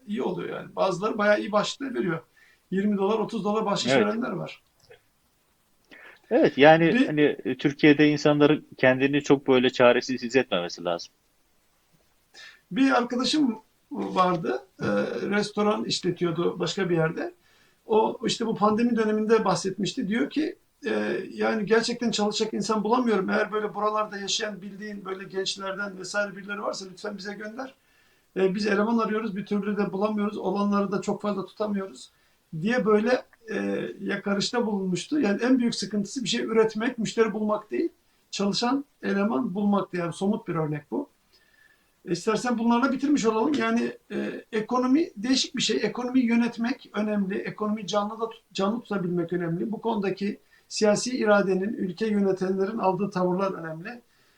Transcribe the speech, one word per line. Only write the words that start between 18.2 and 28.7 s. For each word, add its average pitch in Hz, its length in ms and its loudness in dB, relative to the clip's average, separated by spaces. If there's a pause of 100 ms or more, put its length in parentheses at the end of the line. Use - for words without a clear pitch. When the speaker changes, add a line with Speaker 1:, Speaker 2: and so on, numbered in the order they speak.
Speaker 1:
işte 214 200 -2
bu 220 100 -2
pandemi 214 400 2
döneminde 214 500 2
bahsetmişti. 190 640 -2
Diyor 240 220 0
ki, - 260 -2 (300)
e, 214 360 -2 (120)
yani 214 320 -2
gerçekten 233 460 2
çalışacak 208 420 0
insan 214 300 -2
bulamıyorum. 214 460 2
Eğer 202 220 0
böyle 214 240 -4
buralarda 214 420 -2
yaşayan 196 440 -6
bildiğin 202 440 -12
böyle 190 180 -8
gençlerden 190 760 -6
vesaire 202 360 -4
birileri 202 260 -10
varsa 196 300 -6
lütfen 208 260 -10
bize 202 160 -10
gönder. 220 400 -12 (640)
E, 190 180 2
biz 208 120 -2
eleman 208 300 2